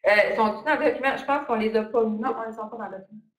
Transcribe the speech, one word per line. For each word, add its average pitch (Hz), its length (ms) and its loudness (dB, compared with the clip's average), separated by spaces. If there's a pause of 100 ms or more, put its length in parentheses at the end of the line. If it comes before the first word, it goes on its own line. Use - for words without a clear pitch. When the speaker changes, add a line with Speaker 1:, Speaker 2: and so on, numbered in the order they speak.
Speaker 1:
Euh, 208 280 4
sont-ils 214 300 0
dans 302 140 2
le 302 120 4
document ? 269 260 -2
Je - 80 -10
pense 294 220 0
qu'on 233 80 0
les 220 200 0
a 214 80 2
pas 226 200 0
mis. 214 160 -2
Speaker 2:
Non, 254 180 -2
on 226 120 -8
les 220 100 -12
a 214 60 -8
pas 226 120 -14
dans 202 120 -10
le 190 100 -12
document. 214 220 -20 (180)